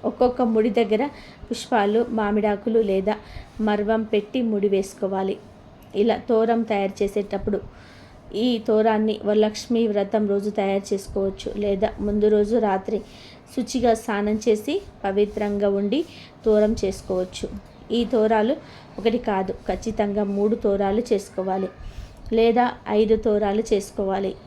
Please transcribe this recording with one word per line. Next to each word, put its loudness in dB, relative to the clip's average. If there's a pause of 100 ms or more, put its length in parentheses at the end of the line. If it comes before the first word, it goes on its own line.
ఒక్కొక్క 2
ముడి 2
దగ్గర 2 (420)
పుష్పాలు, 2
మామిడాకులు 0
లేదా 2 (460)
మర్వం 0
పెట్టి -2
ముడి 0
వేసుకోవాలి. -2 (580)
ఇలా 2
తోరం 2
తయారు -2
చేసేటప్పుడు -4 (460)
ఈ 0
తోరాన్ని 2
వరలక్ష్మి 2
వ్రతం 0
రోజు 0
తయారు -2
చేసుకోవచ్చు, -4
లేదా 0 (120)
ముందు 2
రోజు 4
రాత్రి 0 (580)
శుచిగా 2
స్నానం -2
చేసి 0 (220)
పవిత్రంగా 0
ఉండి 0 (400)
తోరం 4
చేసుకోవచ్చు. -4 (420)
ఈ 2
తోరాలు 2 (420)
ఒకటి 0
కాదు, -2
ఖచ్చితంగా -2
మూడు 0
తోరాలు 0 (100)
చేసుకోవాలి, -2 (640)
లేదా 4 (160)
ఐదు 4
తోరాలు 0 (100)
చేసుకోవాలి. -2 (120)